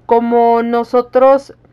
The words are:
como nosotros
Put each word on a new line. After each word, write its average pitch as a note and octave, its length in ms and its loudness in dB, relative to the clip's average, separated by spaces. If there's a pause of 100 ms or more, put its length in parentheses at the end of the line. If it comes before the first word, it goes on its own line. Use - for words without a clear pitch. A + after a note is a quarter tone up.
como A#3 560 0
nosotros B3 960 -2 (160)